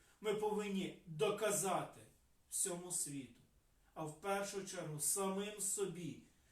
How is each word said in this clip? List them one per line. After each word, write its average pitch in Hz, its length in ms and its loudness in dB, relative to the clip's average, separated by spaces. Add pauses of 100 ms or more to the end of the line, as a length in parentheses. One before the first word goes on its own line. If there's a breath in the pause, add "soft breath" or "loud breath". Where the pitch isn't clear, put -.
(200 soft breath)
ми 202 140 2
повинні 202 720 0
доказати 185 960 2 (500)
всьому 180 420 0
світу, 139 480 -4 (540 soft breath)
а 165 100 -4
в 151 160 -6
першу 196 460 0
чергу 156 340 -6
самим 196 600 0
собі, 170 600 -2 (300 soft breath)